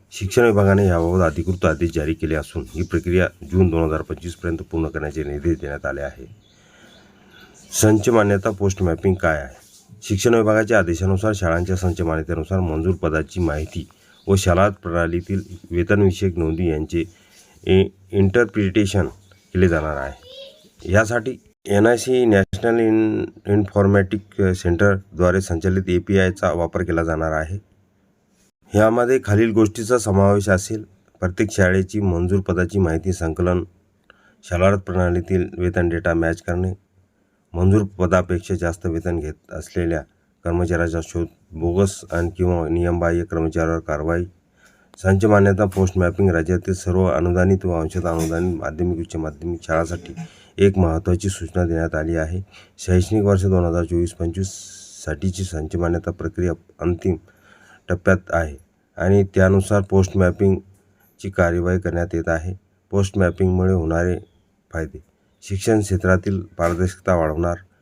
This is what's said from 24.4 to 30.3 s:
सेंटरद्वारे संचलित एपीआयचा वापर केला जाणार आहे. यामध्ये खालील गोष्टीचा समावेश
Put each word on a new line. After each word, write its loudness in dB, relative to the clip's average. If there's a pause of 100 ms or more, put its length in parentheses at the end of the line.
सेंटरद्वारे 0
संचलित -2
एपीआयचा 0
वापर -2
केला -2
जाणार -2
आहे. -6 (1160)
यामध्ये 4
खालील 2
गोष्टीचा 2
समावेश 2